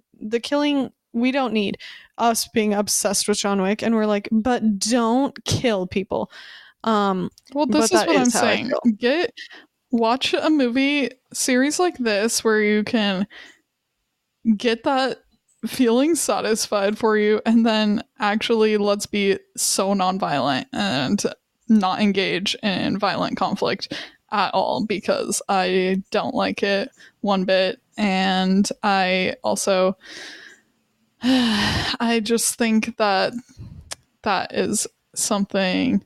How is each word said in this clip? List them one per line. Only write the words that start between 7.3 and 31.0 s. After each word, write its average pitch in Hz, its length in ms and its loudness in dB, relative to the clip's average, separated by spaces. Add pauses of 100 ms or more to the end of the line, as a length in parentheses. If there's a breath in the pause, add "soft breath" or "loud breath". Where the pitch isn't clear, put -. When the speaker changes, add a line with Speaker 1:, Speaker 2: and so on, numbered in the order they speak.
Speaker 2:
Well, 294 140 0
this 226 80 0
Speaker 1:
but 302 100 4
Speaker 2:
is - 60 0
Speaker 1:
that 330 160 4
Speaker 2:
what 320 100 2
Speaker 1:
is 247 200 2
Speaker 2:
I'm - 40 2
Speaker 1:
how 226 60 2
I 214 80 2
Speaker 2:
saying. 220 140 -4
Speaker 1:
feel. - 280 0
Speaker 2:
Get, 277 380 0 (560 loud breath)
watch 233 440 0
a 311 140 0
movie 269 640 2 (220)
series 269 460 0
like 349 200 0
this 226 460 0
where 214 160 2
you 214 240 2
can 202 420 0 (1300 loud breath)
get 226 280 -2
that 262 340 0 (480)
feeling 254 480 2
satisfied 214 840 0
for 214 220 2
you, 208 260 2
and 226 220 4
then 214 360 0 (160)
actually 214 600 2
let's 202 280 0
be 196 320 0 (180)
so - 360 0
nonviolent 180 800 0
and 196 500 -2 (460)
not 196 320 2
engage 190 640 0
in 202 360 -2
violent - 380 -2
conflict - 560 -4 (400 loud breath)
at 208 220 -2
all, 190 320 -2
because - 640 -2
I 185 640 0
don't - 240 -2
like 196 280 -2
it 202 280 0 (300 loud breath)
one 196 240 0
bit. 185 360 0 (180)
And 190 680 2 (160)
I 185 520 0 (100)
also, 196 540 0 (760 loud breath)
<sighs> - 500 -20